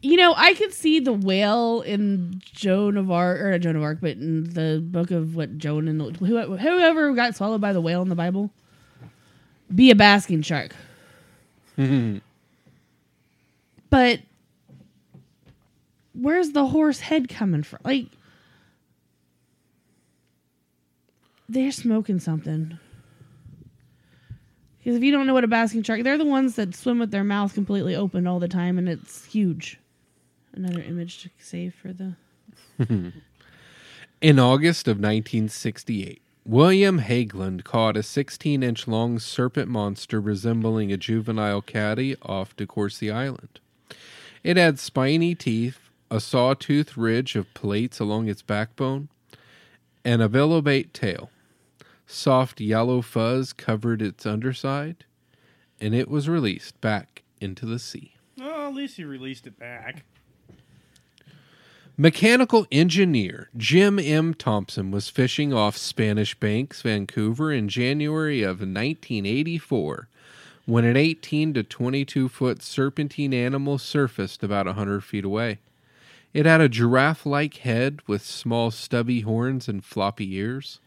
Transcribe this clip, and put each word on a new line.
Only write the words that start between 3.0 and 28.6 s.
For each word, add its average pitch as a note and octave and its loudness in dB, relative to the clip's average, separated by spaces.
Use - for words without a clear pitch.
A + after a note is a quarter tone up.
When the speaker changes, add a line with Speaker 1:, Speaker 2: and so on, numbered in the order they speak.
Speaker 1:
Arc, F3+ 2
or G3 0
not F3 2
Joan E3+ 0
of D3+ 0
Arc, D#3 -4
but D#3 -2
in D#3+ -4
the D#3+ -2
book E3+ -2
of D#3+ -2
what D3+ -6
Joan D#3 -2
and D#3 -4
who-, F#3+ 0
whoever D#4+ 4
got A#3+ 0
swallowed G#3+ -2
by G3+ 0
the F#3 2
whale E3+ 0
in F#3 0
the F3+ 0
Bible, F#3 -2
be B3 10
a A3 12
basking G3+ 6
shark. D3 -4
Speaker 2:
Mm-hmm. B2+ 2
Speaker 1:
But B3 4
where's D4+ 0
the C#4+ 2
horse D4+ 2
head D#4 0
coming E3+ 0
from? - -14
Like, C4+ -2
they're C4 0
smoking A3 0
something. D#3+ -4
Because A#3+ 0
if A#3 2
you C#4 6
don't C#4 4
know C4 4
what B3+ 4
a A#3 2
basking A3+ 2
shark, A3 -2
they're C4+ 2
the D#4 2
ones C4+ 2
that G3 -4
swim B3 -2
with A#3 -2
their G3 -2
mouth G3+ 0
completely G3 -2
open F#3 -2
all F3+ 0
the F3 -2
time, F3+ 0